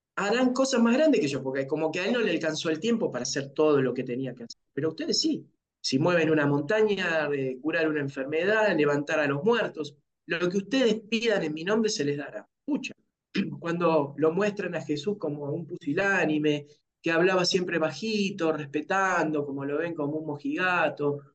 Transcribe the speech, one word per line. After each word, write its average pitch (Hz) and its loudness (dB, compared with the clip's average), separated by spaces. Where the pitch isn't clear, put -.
harán 233 2
cosas 262 2
más 233 6
grandes 302 6
que 151 0
yo", 135 -4
porque 135 -4
como 156 -2
que 175 -4
a 185 -4
él 240 0
no 247 2
le 208 2
alcanzó 156 -2
el 160 0
tiempo 202 0
para 123 -4
hacer 139 -4
todo 151 4
lo 127 0
que 123 -4
tenía 123 -4
que - -14
hacer. - -20
Pero 147 -2
ustedes - -2
sí. 311 -2
Si - 0
mueven 165 4
una 151 4
montaña, 165 2
eh, 131 -4
curar 160 0
una 151 0
enfermedad, 165 0
levantar 147 2
a 147 0
los 143 -2
muertos, 202 0
lo 170 0
que 190 0
ustedes 226 2
pidan 214 0
en 151 -4
mi 160 -8
nombre 214 2
se 175 -4
les 143 -2
dará. - -10
Pucha, 262 -4
<clears throat> 160 -4
cuando 165 0
lo 160 2
muestran 190 -2
a 156 -4
Jesús 151 -4
como 147 -6
un 151 -6
pusilánime, 156 0
que 165 0
hablaba 180 4
siempre 175 0
bajito, 165 0
respetando, 156 -2
como 139 -6
lo 143 -4
ven 170 -4
como 151 -4
un 156 -6
mojigato, 147 -2